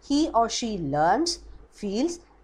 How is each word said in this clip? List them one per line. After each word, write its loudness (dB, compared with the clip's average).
he 2
or 4
she -4
learns, 2
feels, -4